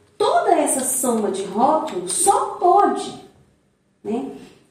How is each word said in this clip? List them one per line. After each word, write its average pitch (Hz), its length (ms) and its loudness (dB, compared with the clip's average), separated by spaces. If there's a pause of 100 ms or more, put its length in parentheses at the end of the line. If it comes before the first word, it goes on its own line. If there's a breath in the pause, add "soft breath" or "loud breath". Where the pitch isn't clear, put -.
(160)
toda 523 360 0
essa 285 280 0
soma 220 500 -2
de - 140 -6
rótulos 233 680 0
só 403 460 0
pode, 381 540 2 (920)
né, 233 280 -6 (400 loud breath)